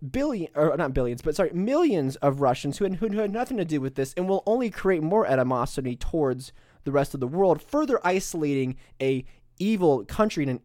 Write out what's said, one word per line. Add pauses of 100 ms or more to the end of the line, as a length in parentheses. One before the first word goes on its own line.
(120)
billion,
or
not
billions,
but
sorry,
millions
of
Russians
who
had,
who
had
nothing
to
do
with
this
and
will
only
create
more
animosity
towards (300)
the
rest
of
the
world,
further
isolating (240)
a (340)
evil
country
and
an